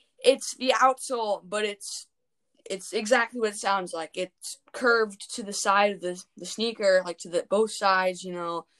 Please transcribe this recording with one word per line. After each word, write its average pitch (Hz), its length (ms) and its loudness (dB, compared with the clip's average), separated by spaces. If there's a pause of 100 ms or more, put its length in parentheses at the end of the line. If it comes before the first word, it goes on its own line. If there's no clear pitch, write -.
(220)
it's - 340 4
the 254 200 2
outsole, 233 640 2
but 208 220 -4
it's, - 420 -8 (580)
it's - 280 -8
exactly 233 480 0
what 220 100 0
it 208 60 -8
sounds 196 360 -2
like. 165 220 -8
It's - 440 -8 (140)
curved 226 600 0
to 240 80 -8
the 202 100 -10
side 202 400 2
of 185 80 -12
the, 180 220 -6 (140)
the 175 100 -14
sneaker, 202 580 2
like, 175 140 -8
to - 100 -14
the, 175 220 -2
both 214 220 2
sides, 185 520 2
you 185 80 -8
know, 170 340 -6 (140)